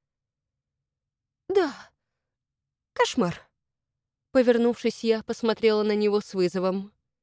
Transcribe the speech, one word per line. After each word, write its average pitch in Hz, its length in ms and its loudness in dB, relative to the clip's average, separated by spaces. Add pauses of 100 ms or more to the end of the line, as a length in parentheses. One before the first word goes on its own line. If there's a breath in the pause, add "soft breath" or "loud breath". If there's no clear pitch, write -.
(1500)
«Да, 359 420 -2 (1000)
кошмар». 214 540 -2 (840)
Повернувшись, 233 720 2
я 220 200 0
посмотрела 220 600 0
на 214 100 0
него 208 260 0
с - 140 -10
вызовом. 190 600 -2 (300)